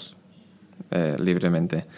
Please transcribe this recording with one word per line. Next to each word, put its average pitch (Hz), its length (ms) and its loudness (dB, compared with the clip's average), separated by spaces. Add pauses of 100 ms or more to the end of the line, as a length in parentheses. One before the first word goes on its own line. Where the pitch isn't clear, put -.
(920)
eh, 78 280 0
libremente. 87 640 0 (120)